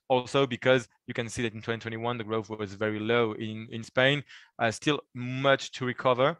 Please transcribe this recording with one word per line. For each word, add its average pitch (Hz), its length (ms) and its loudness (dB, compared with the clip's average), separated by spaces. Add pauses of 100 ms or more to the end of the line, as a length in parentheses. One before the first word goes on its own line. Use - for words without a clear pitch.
also 131 380 2
because 123 400 2 (200)
you 123 60 -8
can 117 160 -4
see 123 140 -4
that 113 100 -2
in 110 80 -12
twenty 117 180 -4
twenty-one, 113 380 -4
the 113 80 -6
growth 107 240 -2
was 107 240 -8
very 107 260 -2
low 113 340 2
in, 110 380 -10
in 117 120 -10
Spain, 135 400 2 (360)
uh, 117 120 2
still 147 280 0 (140)
much 131 600 2
to 131 120 -6
recover. 127 540 2